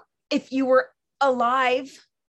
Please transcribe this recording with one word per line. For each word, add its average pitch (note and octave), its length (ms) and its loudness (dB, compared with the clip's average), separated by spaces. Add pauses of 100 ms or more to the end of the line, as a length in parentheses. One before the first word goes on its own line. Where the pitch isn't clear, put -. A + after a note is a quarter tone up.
(320)
if D4 200 -4
you C4 140 -2
were B3+ 260 2 (280)
alive? B3+ 880 -2 (260)